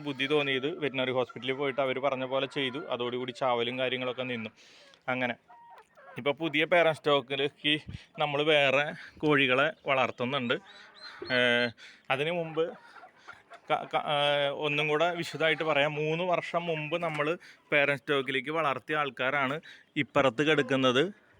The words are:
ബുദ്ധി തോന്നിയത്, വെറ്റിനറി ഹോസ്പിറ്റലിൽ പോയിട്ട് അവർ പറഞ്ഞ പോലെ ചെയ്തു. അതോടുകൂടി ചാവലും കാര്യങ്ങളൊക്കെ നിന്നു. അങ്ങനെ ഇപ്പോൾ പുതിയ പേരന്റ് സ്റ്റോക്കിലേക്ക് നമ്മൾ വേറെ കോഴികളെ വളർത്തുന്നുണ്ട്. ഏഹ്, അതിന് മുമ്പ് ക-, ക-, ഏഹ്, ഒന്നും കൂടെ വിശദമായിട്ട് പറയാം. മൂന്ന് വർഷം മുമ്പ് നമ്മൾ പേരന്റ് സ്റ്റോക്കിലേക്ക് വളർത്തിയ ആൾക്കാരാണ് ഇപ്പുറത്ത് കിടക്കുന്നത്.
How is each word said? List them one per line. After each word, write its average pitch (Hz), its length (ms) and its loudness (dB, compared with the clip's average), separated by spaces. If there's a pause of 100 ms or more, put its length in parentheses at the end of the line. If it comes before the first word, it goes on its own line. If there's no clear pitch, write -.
ബുദ്ധി 135 260 -4
തോന്നിയത്, 139 360 0 (140)
വെറ്റിനറി 131 340 -2
ഹോസ്പിറ്റലിൽ 127 440 -4
പോയിട്ട് 135 240 -2
അവർ 127 200 -2
പറഞ്ഞ 131 280 -2
പോലെ 135 220 0
ചെയ്തു. 135 260 -4 (140)
അതോടുകൂടി 123 460 -4
ചാവലും 123 400 0
കാര്യങ്ങളൊക്കെ 127 500 -4
നിന്നു. 110 200 -8 (600)
അങ്ങനെ 127 220 -2 (840)
ഇപ്പോൾ 139 240 0
പുതിയ 156 200 0 (100)
പേരന്റ് 160 280 4
സ്റ്റോക്കിലേക്ക് 139 720 0 (480)
നമ്മൾ 147 180 0 (120)
വേറെ 143 340 4 (360)
കോഴികളെ 139 460 4 (220)
വളർത്തുന്നുണ്ട്. 127 680 0 (800)
ഏഹ്, 123 320 4 (460)
അതിന് 151 260 -2
മുമ്പ് 160 240 -2 (1080)
ക-, - 220 0
ക-, - 120 -2 (120)
ഏഹ്, 143 340 2 (160)
ഒന്നും 147 240 0
കൂടെ 156 180 2 (120)
വിശദമായിട്ട് 156 500 0
പറയാം. 143 220 2 (100)
മൂന്ന് 160 300 -2
വർഷം 170 300 -2 (100)
മുമ്പ് 156 340 -4
നമ്മൾ 151 200 -2 (460)
പേരന്റ് 143 300 2
സ്റ്റോക്കിലേക്ക് 135 560 -2
വളർത്തിയ 151 440 -2
ആൾക്കാരാണ് 135 540 -2 (460)
ഇപ്പുറത്ത് 131 480 2
കിടക്കുന്നത്. 135 520 4 (380)